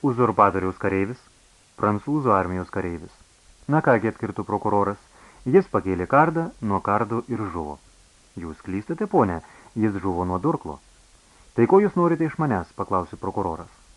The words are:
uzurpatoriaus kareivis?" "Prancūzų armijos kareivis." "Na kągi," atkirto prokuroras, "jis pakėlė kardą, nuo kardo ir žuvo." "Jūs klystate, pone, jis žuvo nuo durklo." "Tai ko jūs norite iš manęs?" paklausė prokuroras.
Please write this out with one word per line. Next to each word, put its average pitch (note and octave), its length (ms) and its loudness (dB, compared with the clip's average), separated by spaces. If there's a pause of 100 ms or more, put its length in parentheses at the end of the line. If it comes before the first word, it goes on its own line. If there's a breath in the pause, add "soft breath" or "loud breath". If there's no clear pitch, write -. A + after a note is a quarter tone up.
uzurpatoriaus G#2 760 2
kareivis?" G2 420 -2 (580)
"Prancūzų A2+ 560 0
armijos F#2 360 0
kareivis." E2+ 440 -8 (540)
"Na D3+ 120 2
kągi," A2+ 300 2
atkirto G#2 340 -6
prokuroras, G#2 540 0 (480 loud breath)
"jis F3 240 4
pakėlė F2+ 360 -2
kardą, D#3+ 440 2 (100)
nuo G2 200 -2
kardo A2 480 -2
ir A#2 100 -4
žuvo." E2 400 -8 (580)
"Jūs E2+ 260 -12
klystate, G#2 440 -6
pone, G#2 340 0 (360 loud breath)
jis G#2+ 260 0
žuvo F2+ 220 -2
nuo F2+ 140 -2
durklo." F2 420 -4 (760 soft breath)
"Tai A#2 100 6
ko F#3+ 140 6
jūs G#3 160 2
norite E3+ 300 2
iš D3 120 -6
manęs?" A#2 340 -2
paklausė F#2 440 -4
prokuroras. F2+ 540 -6 (260)